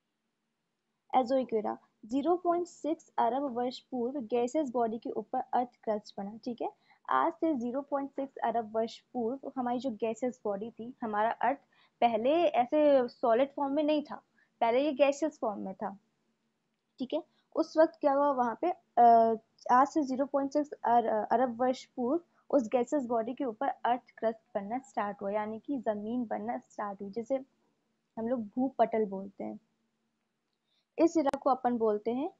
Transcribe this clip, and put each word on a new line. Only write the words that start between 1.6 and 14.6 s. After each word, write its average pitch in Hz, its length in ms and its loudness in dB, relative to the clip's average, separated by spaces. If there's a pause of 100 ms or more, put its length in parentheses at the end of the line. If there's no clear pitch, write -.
ज़ीरो 277 300 0
पॉइंट 349 300 0
सिक्स - 520 -8
अरब 240 240 0
वर्ष 247 380 -4
पूर्व 254 400 -4
गैसियस 247 500 0
बॉडी 233 280 -2
के 262 120 -10
ऊपर - 280 -6
अर्थ 247 460 -4
क्रस्ट 208 340 -4
बना, 202 260 -10
ठीक 240 180 -8
है। 403 100 -6 (380)
आज 277 220 2
से 320 220 0
ज़ीरो 240 280 -4
पॉइंट 277 280 -4
सिक्स 269 260 -10
अरब 226 400 -2
वर्ष 226 240 -4
पूर्व 254 560 -6
हमारी 247 220 -2
जो 254 120 -4
गैसियस 233 540 -4
बॉडी 208 260 -6
थी, 233 320 -14
हमारा 214 280 0
अर्थ 262 280 0 (420)
पहले 233 300 2 (140)
ऐसे 277 640 4
सॉलिड 254 440 2
फॉर्म 277 200 -4
में 302 120 0
नहीं 294 180 2
था, 262 200 -14 (380)